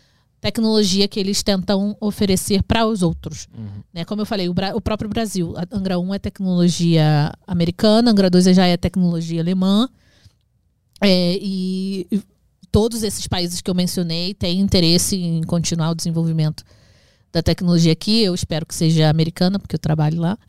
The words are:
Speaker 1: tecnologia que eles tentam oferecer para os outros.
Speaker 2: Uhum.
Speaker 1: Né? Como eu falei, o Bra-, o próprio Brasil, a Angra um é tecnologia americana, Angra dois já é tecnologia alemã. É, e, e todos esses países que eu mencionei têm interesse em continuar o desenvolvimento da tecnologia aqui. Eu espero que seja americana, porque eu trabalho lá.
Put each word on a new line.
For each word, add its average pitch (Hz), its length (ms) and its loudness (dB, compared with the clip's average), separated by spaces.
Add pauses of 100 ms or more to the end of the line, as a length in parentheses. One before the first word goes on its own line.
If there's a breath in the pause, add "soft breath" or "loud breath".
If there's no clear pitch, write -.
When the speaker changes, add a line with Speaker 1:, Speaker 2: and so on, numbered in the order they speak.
(400 soft breath)
Speaker 1:
tecnologia 208 680 0
que - 100 -8
eles 196 240 -2
tentam 202 580 -2
oferecer 196 640 0
para 226 220 0
os 220 160 -2
outros. 160 540 -4
Speaker 2:
Uhum. 104 260 -12 (120)
Speaker 1:
Né? 170 100 -8
Como 208 160 -6
eu 208 60 -4
falei, 196 220 -4
o 180 40 -2
Bra-, 190 240 -2
o 208 40 -4
próprio 214 280 -4
Brasil, 196 480 -4
a 170 80 -6 (100)
Angra 190 240 -2
um 185 140 -4
é 196 60 -4
tecnologia 170 1120 2 (140)
americana, 214 640 2
Angra 196 180 4
dois 180 160 6
já 185 220 6
é 175 100 2
tecnologia 170 640 -2
alemã. 190 480 0 (1120 soft breath)
É, 180 400 2
e, 190 680 -6
e 202 100 0 (500)
todos 226 320 0
esses 202 240 -6
países 175 340 -4
que - 100 -6
eu 185 40 0
mencionei 180 600 -2
têm 180 260 -2
interesse 180 560 2
em 165 280 -2
continuar 165 460 -2
o 165 40 -2
desenvolvimento 160 680 -2 (720 soft breath)
da 165 100 -2
tecnologia 170 500 2
aqui. 220 300 0
Eu 180 120 0
espero 160 320 -6
que - 80 -14
seja 160 340 2
americana, 165 500 0
porque - 160 -12
eu 156 60 -2
trabalho 156 400 0
lá. 175 180 -2 (100)